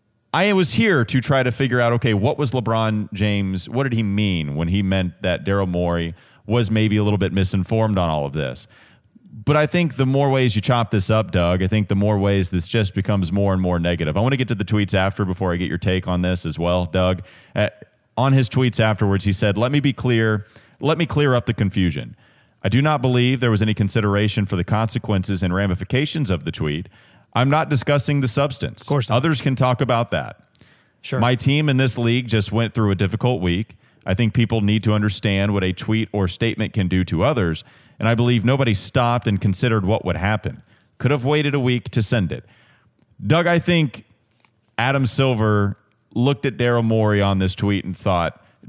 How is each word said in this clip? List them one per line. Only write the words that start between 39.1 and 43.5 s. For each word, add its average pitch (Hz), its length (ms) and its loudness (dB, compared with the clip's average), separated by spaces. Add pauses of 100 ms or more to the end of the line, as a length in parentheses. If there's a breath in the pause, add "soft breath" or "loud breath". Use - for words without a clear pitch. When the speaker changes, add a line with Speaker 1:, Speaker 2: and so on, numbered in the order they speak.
Speaker 1:
and 101 120 0
considered 107 460 0
what 104 180 0
would - 140 -2
happen. 101 440 -4 (360 soft breath)
Could 127 140 0
have 139 120 -2
waited 147 320 0
a 143 40 0
week 123 320 -2
to 120 100 0
send 98 320 0
it." 60 100 -12 (840 soft breath)
Doug, 160 220 2
I 175 120 4